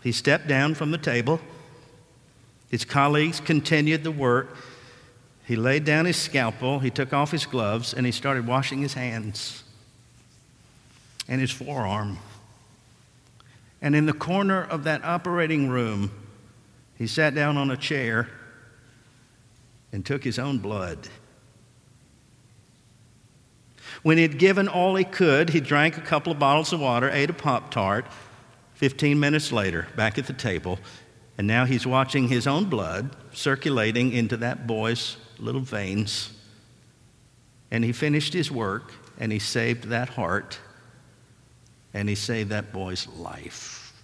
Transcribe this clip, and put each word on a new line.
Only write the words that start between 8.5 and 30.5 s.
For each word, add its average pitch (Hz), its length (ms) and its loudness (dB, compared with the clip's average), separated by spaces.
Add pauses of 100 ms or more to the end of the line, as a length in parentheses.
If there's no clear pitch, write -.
his 139 120 -4
hands 113 720 -8 (1600)
and 127 120 -2
his 131 120 0
forearm. 107 680 -4 (1600)
And 147 140 4
in 151 100 6
the 151 80 2
corner 190 500 0
of 151 220 -6
that 151 180 0
operating 165 680 0
room, 113 420 0 (840)
he 113 100 -4
sat 151 280 2
down 147 220 2
on 139 140 0
a 127 60 -4
chair 120 520 -2 (1600)
and 98 140 -8
took 143 180 -4
his 123 160 -2
own 135 200 -2
blood. 95 500 -6 (3000)
When 160 160 6
he 165 60 8
had 147 140 2
given 190 300 6
all 185 280 2
he 190 80 2
could, 170 460 4
he 156 100 2
drank 147 380 2
a 160 40 -10
couple 160 300 0
of 147 80 -4
bottles 147 340 4
of 165 60 -2
water, 127 300 2
ate 143 200 2
a 175 40 -4
Pop-Tart, 120 720 0 (720)
fifteen 143 440 2
minutes 147 320 2
later, 90 440 0
back 107 220 0
at 135 100 -4
the 135 60 -8
table, 92 460 -4 (580)